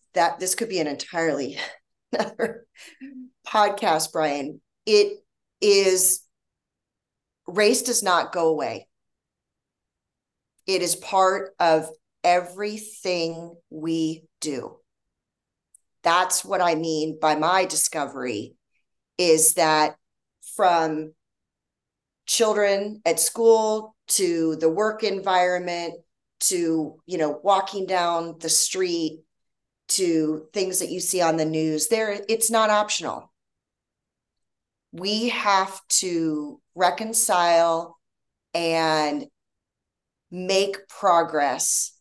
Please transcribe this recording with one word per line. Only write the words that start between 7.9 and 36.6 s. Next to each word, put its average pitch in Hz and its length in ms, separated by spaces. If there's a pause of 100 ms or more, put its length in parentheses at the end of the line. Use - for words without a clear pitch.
not 180 300
go 165 160
away. 139 400 (1800)
It 185 160
is 170 140
part 190 640
of 160 300 (340)
everything 175 1300 (160)
we 160 540 (160)
do. 139 360 (1300)
That's 180 420
what 190 160
I 175 140
mean 156 460
by 151 160
my 180 280
discovery, 131 880 (640)
is 160 360
that 156 420 (600)
from 160 560 (1120)
children 208 800
at 233 140
school 220 800 (100)
to 165 500
the 160 140
work 214 320
environment 180 920 (440)
to, 165 640
you 175 140
know, 147 240
walking 190 440
down 170 520
the 160 100
street 165 680 (720)
to 156 640
things 185 260
that - 120
you 180 100
see 180 200
on 165 160
the 160 80
news, 156 440
there, 214 400
it's 220 200
not 220 220
optional. 208 600 (1600)
We 214 380
have 196 580
to 165 720 (160)